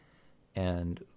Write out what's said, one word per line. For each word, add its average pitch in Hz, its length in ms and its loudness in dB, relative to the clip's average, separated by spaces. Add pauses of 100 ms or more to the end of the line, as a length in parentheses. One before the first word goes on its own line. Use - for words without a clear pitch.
(560)
and 87 480 0 (140)